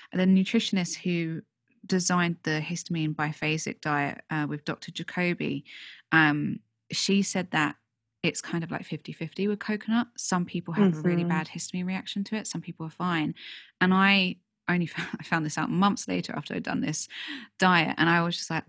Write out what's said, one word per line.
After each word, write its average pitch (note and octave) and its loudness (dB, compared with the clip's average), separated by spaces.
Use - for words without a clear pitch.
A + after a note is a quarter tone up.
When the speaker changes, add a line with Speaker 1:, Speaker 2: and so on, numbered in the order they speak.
Speaker 1:
The F#3 2
nutritionist F#3+ 4
who E3 -2
designed F3+ 2
the D#3 0
histamine D#3+ -2
biphasic D#3 -4
diet, C#3+ -2
uh, D3+ 0
with D3 -6
Doctor - -8
Jacoby, E3+ -4
um, D3+ 4
she G3 2
said F#3 -2
that D3+ 2
it's - 0
kind E3+ -4
of, E3 -10
like, - -6
fifty - -10
fifty E3 -6
with G#3 -2
coconut. A3 -2
Some F3+ 0
people E3+ -6
have G3 6
a D#3 -4
really F3 2
Speaker 2:
Mm-hmm. E3+ 0
Speaker 1:
bad D#3 -2
histamine F3+ -8
reaction F#3+ -6
to G#3+ -6
it. G#3+ -6
Some E3+ -6
people E3 -12
are D#3+ -10
fine. E3 -2
And F#3 6
I F#3+ 6
only F3 2
<laughs> - -12
found, - -6
I - -14
found D#3+ 0
this D#3 -6
out - -2
months F#3+ 2
later F3+ -2
after - -6
I'd - -4
done - -2
this - -4
diet. F3 4
And E3 4
I E3+ 4
was E3+ -2
just - -8
like, D#3+ -4